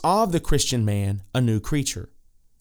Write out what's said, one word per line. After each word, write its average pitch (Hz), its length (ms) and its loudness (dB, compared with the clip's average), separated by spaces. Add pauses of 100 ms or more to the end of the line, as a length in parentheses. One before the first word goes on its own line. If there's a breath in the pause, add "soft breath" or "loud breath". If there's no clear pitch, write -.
of 190 280 2
the 165 80 2
Christian 127 440 0
man 101 380 0 (120)
a 131 80 0
new 110 180 2
creature. 131 500 -4 (520)